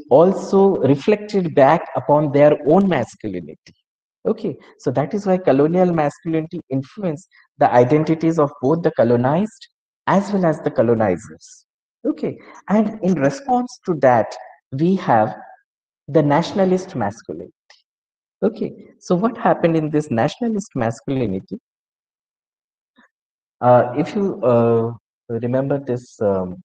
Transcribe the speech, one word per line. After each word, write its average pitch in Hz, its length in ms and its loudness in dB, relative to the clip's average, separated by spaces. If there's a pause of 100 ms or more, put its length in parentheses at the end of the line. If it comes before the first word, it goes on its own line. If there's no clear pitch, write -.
also 190 680 4
reflected 190 800 0
back 147 400 4
upon 147 360 0
their 147 260 4 (100)
own 190 220 4
masculinity. 98 840 -8 (500)
Okay, 190 320 -4 (220)
so - 120 -6
that 139 220 -2
is 202 140 -6
why 185 100 2
colonial 170 560 2
masculinity 160 640 -4 (100)
influenced 156 580 -8 (320)
the 127 120 2
identities 156 680 2
of 143 120 0 (100)
both 160 200 0
the 160 100 0
colonized 127 760 0 (400)
as 202 260 0
well 185 120 0
as 156 160 0
the 147 100 -4
colonizers. 110 960 -2 (400)
Okay, 233 320 -6 (320)
and 214 340 0
in 185 120 0
response 247 680 -2
to 185 160 -4
that, 123 340 2 (380)
we 165 220 0
have 113 400 0 (720)
the 147 160 2
nationalist 185 720 -2
masculinity. 98 580 -10 (920)
Okay, 220 300 -4 (260)
so - 160 -2
what 202 220 -2
happened 165 400 0
in 156 120 -2
this 151 220 -2
nationalist 190 640 -4
masculinity? 117 840 -6 (2000)
Uh, 123 340 4
if - 200 -4
you, 196 280 -4
uh, 117 480 2 (380)
remember 131 500 -4
this, 123 420 -8
um, 95 440 -2